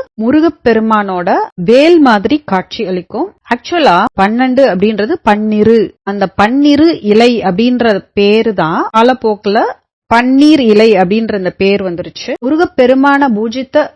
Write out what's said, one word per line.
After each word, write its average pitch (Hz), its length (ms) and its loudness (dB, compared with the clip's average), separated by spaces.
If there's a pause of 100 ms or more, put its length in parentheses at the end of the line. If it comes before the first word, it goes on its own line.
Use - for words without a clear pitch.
(180)
முருகப்பெருமானோட 220 1120 0 (360)
வேல் 294 360 4
மாதிரி 233 440 2
காட்சி 185 420 -6
அளிக்கும். 185 420 -8 (220)
ஆக்சுவலா 269 480 0 (180)
பன்னெண்டு 247 500 0
அப்படின்றது 208 580 -2
பன்னிரு. 214 540 2 (240)
அந்த 202 240 -4 (100)
பன்னிரு 285 520 2 (140)
இலை 214 300 2 (100)
அப்படின்ற 226 420 -2 (300)
பேரு 214 400 0
தான் 180 360 -4
காலப்போக்குல 220 720 0 (500)
பன்னீர் 269 500 4
இலை 220 320 4
அப்படின்ற 208 420 0
அந்த 185 160 -4
பேர் 196 320 -2
வந்துருச்சு. 175 560 -10
முருகப்பெருமான 277 920 0
பூஜித்த 233 480 -6 (200)